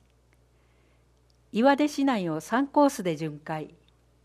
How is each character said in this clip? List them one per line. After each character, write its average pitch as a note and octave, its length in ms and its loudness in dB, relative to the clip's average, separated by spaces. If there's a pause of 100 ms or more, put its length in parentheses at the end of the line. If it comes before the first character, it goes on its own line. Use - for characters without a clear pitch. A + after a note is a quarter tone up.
(1500)
岩 C4 240 4
出 D4 140 2
市 C#4 160 -4
内 G#3 240 0
を D#3 140 -4
三 C4+ 240 -2
コ D4 180 4
ー C#4 60 4
ス A3 120 -6
で E3+ 140 -2
巡 D3+ 220 -8
回。 D#3 360 -10 (500)